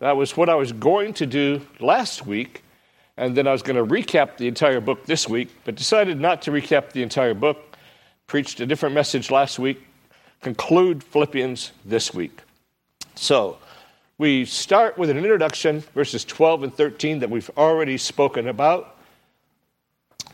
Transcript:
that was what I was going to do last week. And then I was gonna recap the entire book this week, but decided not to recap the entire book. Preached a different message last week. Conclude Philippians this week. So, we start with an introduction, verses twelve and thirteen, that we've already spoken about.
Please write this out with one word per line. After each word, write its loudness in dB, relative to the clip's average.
that 2
was -2
what 4
I 4
was 0
going 0
to -4
do -2
last 0
week. -6
And -2
then 2
I 4
was -2
gonna 0
recap 0
the -2
entire 2
book -4
this -2
week, -4
but -8
decided 0
not 0
to -6
recap 0
the -4
entire 0
book. -2
Preached -4
a -6
different -2
message -2
last 0
week. -4
Conclude 2
Philippians -2
this -2
week. -8
So, 0
we 2
start 2
with 0
an 0
introduction, 0
verses -2
twelve 2
and -8
thirteen, -2
that -4
we've -6
already 2
spoken -2
about. 0